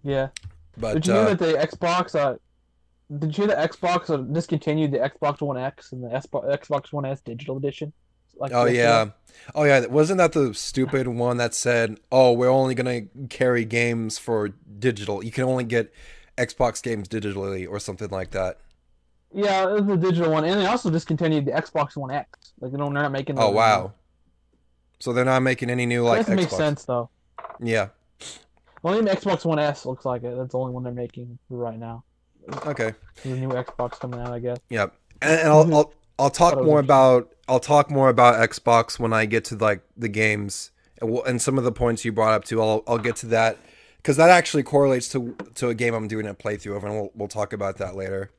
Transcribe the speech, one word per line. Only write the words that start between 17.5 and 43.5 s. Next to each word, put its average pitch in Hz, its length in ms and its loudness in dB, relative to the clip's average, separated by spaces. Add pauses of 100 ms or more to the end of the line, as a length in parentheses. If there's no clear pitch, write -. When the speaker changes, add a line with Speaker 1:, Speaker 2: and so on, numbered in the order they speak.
Speaker 2:
or 104 120 -8
something 101 300 -10
like 92 220 -6
that? 92 260 -4 (760)
Speaker 1:
Yeah, 190 360 0
it 196 40 0
was 208 140 2
the 202 100 2
digital 170 360 2
one. 156 120 2
And 190 160 2
they 185 60 2
also 208 240 0
discontinued 156 540 0
the 139 80 -2
Xbox 147 440 -4
One 135 140 -8
X. - 500 -10
Like, 131 120 -10
they 139 60 -6
don't, 143 140 -4
they're 143 120 0
not 139 80 -2
making 135 260 -4
Speaker 2:
Oh, 113 100 4
Speaker 1:
those 101 60 2
Speaker 2:
wow. 110 200 6
Speaker 1:
anymore. 95 200 -2 (1040)
Speaker 2:
So 123 140 -4
they're 123 120 2
not 131 180 4
making 127 280 -2
any 123 160 -2
new, 120 160 0
like, 160 240 4
Speaker 1:
That 190 100 0
doesn't 185 120 0
Speaker 2:
Xbox. - 20 -8
Speaker 1:
make 185 80 -4
sense, 151 260 -2
though. 120 260 -4 (500)
Speaker 2:
Yeah. 113 280 -2 (960)
Speaker 1:
Well, 180 120 0
even 220 120 0
Xbox 190 380 -2
One 156 160 0
S 147 260 -2
looks 127 180 -10
like 123 200 -4
it. 123 120 -8
That's 127 140 -8
the 127 80 -4
only 127 140 -6
one 127 100 -8
they're 123 100 -8
making 120 460 -12 (100)
right 117 300 -8
now. 113 240 -14 (640)
Speaker 2:
Okay. 120 260 -4 (300)
Speaker 1:
There's 131 160 -6
a - 20 -6
new 131 100 -6
Xbox 127 500 -8
coming 123 180 -10
out, 120 140 -8
I 120 80 -8
guess. 123 180 -6 (100)
Speaker 2:
Yep. 107 260 -4 (280)
And, 156 180 2
and 160 80 2
I'll, 151 160 8
Speaker 1:
Mm-hmm. 165 100 2
Speaker 2:
I'll, 151 200 4 (240)
I'll 139 120 2
talk 170 240 4
Speaker 1:
Thought 135 40 -2
it - 40 -2
was 139 40 2
Speaker 2:
more 151 140 6
Speaker 1:
interesting. 135 160 6
Speaker 2:
about, 127 340 6 (180)
I'll 127 120 2
talk 147 300 4
more 135 180 4
about 120 260 8 (160)
Xbox - 480 2
when 117 140 -2
I 110 140 2
get 110 200 0
to, 120 100 -10
like, 104 240 0 (160)
the 117 120 -4
games 104 640 -2 (280)
and, 113 100 -4
w-, 120 140 -2
and 123 160 -2
some 135 160 0
of 131 60 2
the 123 100 0
points 120 320 -2
you 113 60 -2
brought 110 240 2
up 104 100 -2
too. 113 160 -2
I'll, 110 280 0
I'll 117 100 0
get 113 180 -2
to 120 120 -12
that 113 300 2 (440)